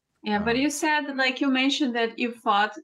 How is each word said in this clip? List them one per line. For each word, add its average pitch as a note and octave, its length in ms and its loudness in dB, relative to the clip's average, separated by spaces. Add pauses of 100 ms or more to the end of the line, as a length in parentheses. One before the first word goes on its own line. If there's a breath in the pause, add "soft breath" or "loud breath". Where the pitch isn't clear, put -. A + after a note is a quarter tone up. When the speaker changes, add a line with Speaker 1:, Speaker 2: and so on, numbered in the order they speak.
(240)
Speaker 1:
Yeah, G#3 160 0
but A#3 160 0
Speaker 2:
um, C4 60 0
Speaker 1:
you D4 80 2
said, D4 480 -2
like, C4 240 0
you C#4+ 80 2
mentioned C4 460 0
that A3+ 240 -2
you A#3+ 140 -2
thought G#3+ 400 0 (100)